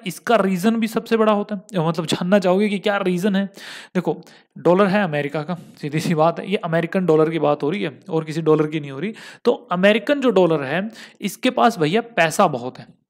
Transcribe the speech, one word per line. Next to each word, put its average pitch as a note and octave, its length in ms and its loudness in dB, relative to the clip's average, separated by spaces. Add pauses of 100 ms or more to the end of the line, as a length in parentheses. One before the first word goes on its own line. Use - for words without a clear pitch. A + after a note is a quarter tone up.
इसका - 280 -2
रीजन F#3+ 400 0
भी A3+ 120 -2
सबसे A3+ 300 -4
बड़ा G#3+ 140 2
होता G#3 240 -2
है। F3+ 320 -4
मतलब, E3 180 -2
जानना F#3 340 0
चाहोगे F#3+ 300 2
कि G3 100 -4
क्या G3+ 180 -2
रीजन F#3 380 0
है? G3 100 0 (500)
देखो, F3 260 -2 (360)
डॉलर F3 280 4
है G3+ 180 0
अमेरिका D3 380 -4
का, D#3+ 160 -8 (240)
सीधी D3+ 180 -4
सी E3+ 160 -2
बात E3 240 2
है, - 120 -8
ये G3+ 60 0
अमेरिकन E3+ 480 -2
डॉलर D#3 240 4
की D#3+ 100 -2
बात D3 240 0
हो C#3+ 60 0
रही E3+ 140 -4
है D3 160 -8 (100)
और D#3+ 140 -4
किसी D#3 180 -8
डॉलर D#3 260 4
की D#3 120 -6
नहीं C#3+ 120 -12
हो C3+ 80 -12
रही। G#3 140 -6 (320)
तो A#3+ 80 4 (180)
अमेरिकन A3 500 2
जो B3+ 80 2
डॉलर E3+ 340 4
है, F3 260 -4 (320)
इसके - 280 -2
पास, A#3 300 2
भैया, E3 220 0
पैसा F3 460 2
बहुत B2+ 320 -8
है, - 300 -20